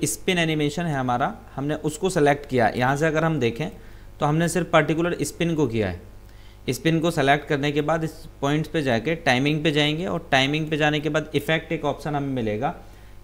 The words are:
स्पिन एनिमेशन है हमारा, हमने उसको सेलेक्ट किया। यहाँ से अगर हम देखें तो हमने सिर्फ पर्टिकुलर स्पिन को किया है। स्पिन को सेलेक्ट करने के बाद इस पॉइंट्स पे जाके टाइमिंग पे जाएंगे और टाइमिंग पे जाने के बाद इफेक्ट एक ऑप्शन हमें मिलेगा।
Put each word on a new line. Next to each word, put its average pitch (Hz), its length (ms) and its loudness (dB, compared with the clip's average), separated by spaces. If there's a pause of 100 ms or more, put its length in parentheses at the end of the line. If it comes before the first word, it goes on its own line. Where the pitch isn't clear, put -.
स्पिन - 340 0
एनिमेशन 156 440 0
है 160 120 -2
हमारा, 131 380 0 (220)
हमने 143 220 -2
उसको 156 320 -2
सेलेक्ट 147 400 4
किया। 120 200 4
यहाँ 123 280 2
से 151 80 2
अगर 156 180 2
हम 160 160 2
देखें 123 300 0 (500)
तो 156 60 0
हमने 156 240 2
सिर्फ 170 220 0
पर्टिकुलर 165 520 4
स्पिन 170 320 -2
को 151 120 2
किया 110 220 0
है। 87 120 -6 (720)
स्पिन 160 280 0
को 165 120 2
सेलेक्ट 147 360 2
करने 147 240 0
के 147 120 0
बाद 160 200 0
इस 160 80 -4 (300)
पॉइंट्स 151 280 0
पे 165 120 0
जाके 131 400 0
टाइमिंग 143 420 2
पे 160 80 4
जाएंगे 151 360 0
और 180 240 -4
टाइमिंग 143 380 2
पे 160 80 0
जाने 151 220 2
के 151 100 -2
बाद 151 260 -2
इफेक्ट 160 360 0
एक 151 140 -2
ऑप्शन 147 300 -2
हमें 143 160 -2
मिलेगा। 120 440 -2 (480)